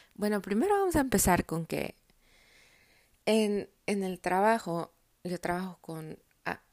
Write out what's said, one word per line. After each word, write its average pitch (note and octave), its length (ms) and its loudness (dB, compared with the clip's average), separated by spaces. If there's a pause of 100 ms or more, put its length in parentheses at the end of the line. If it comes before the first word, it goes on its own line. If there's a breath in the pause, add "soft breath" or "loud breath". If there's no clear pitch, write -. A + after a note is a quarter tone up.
(160 loud breath)
bueno, G#3 260 -2
primero E4 380 2
vamos F#4 160 0
a D4 60 4
empezar G3 440 4
con E3 200 -4
que - 300 -6 (1300 soft breath)
en, G#3 440 2 (160)
en G3 180 -2
el F#3 160 -4
trabajo, F3+ 720 0 (300)
yo F3+ 160 -6
trabajo F3+ 420 -6
con, D#3+ 380 -12 (260)
ah, - 160 -6 (100)